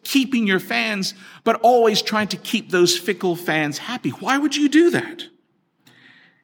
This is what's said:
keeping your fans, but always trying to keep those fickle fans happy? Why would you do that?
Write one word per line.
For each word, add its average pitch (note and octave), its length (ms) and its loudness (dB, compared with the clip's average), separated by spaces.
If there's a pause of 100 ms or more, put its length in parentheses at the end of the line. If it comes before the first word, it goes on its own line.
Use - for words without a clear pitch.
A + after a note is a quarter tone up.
keeping B3 420 0
your F#3 140 2
fans, A3 540 -4 (280)
but A3+ 200 0
always A#3 380 4
trying G#3+ 280 -2
to F#3+ 80 -6
keep - 340 -6
those F3 260 4
fickle F#3 380 -4
fans D#3 440 -4
happy? B3 320 -6
Why B3 280 -2
would D4 160 -2
you D4 140 2
do E4 220 4
that? - 320 -4 (1200)